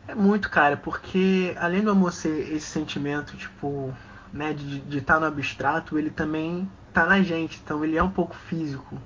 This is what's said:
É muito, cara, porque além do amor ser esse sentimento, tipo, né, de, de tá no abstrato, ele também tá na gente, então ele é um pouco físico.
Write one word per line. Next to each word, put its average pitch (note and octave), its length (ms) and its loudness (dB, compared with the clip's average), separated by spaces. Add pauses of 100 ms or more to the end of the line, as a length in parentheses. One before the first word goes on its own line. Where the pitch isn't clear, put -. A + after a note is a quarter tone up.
É - 60 -10
muito, G3+ 360 4
cara, D3 280 6
porque F#3 840 0
além F3 220 0
do G#3+ 100 2
amor F#3 200 6
ser D#3 420 -2
esse D3+ 140 -4
sentimento, D3 680 -4
tipo, C#3 540 -6 (400)
né, D3+ 220 -4
de, C#3+ 280 -6
de C#3+ 200 -4
tá D#3+ 180 4
no D#3+ 60 0
abstrato, D3+ 720 -2
ele D3+ 120 0
também D#3+ 600 -2 (240)
tá E3+ 120 4
na F#3+ 160 6
gente, E3 420 0
então D3+ 200 -2
ele D#3+ 140 0
é E3+ 60 4
um F#3+ 60 2
pouco F3+ 260 -2
físico. D3 600 -6 (100)